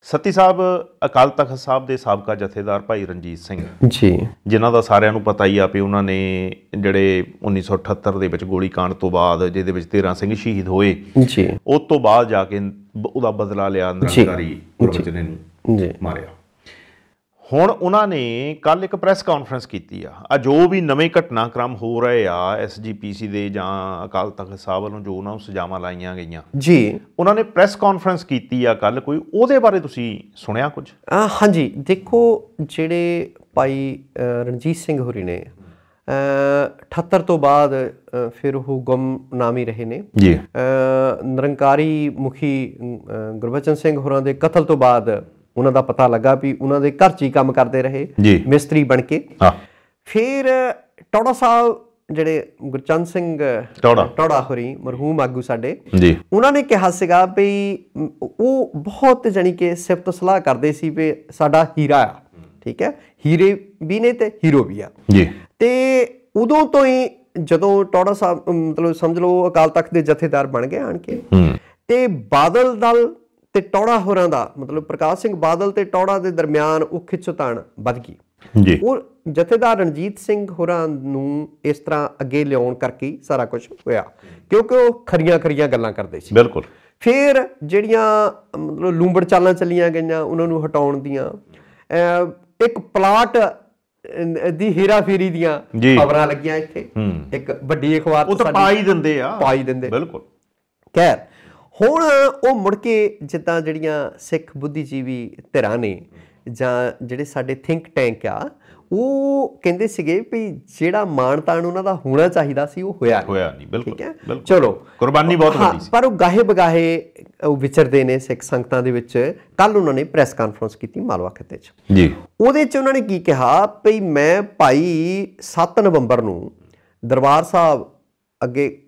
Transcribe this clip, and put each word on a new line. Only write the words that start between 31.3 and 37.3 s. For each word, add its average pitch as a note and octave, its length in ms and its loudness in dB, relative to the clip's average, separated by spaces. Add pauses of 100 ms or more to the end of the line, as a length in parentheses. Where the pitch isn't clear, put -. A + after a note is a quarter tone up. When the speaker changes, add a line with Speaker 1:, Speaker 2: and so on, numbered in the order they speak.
Speaker 2:
ਦੇਖੋ G#3 720 0 (100)
ਜਿਹੜੇ E3+ 720 -4 (220)
ਭਾਈ, C3+ 500 -2 (140)
ਅ, - 20 -8 (240)
ਰਣਜੀਤ B2+ 340 -6
ਸਿੰਘ D3 240 -4
ਹੋਰੀ A2+ 220 -6
ਨੇ, F2+ 220 -8
ਅ, C#3 1400 -4
ਅਠੱਤਰ E3+ 380 -2
ਤੋਂ E3+ 180 0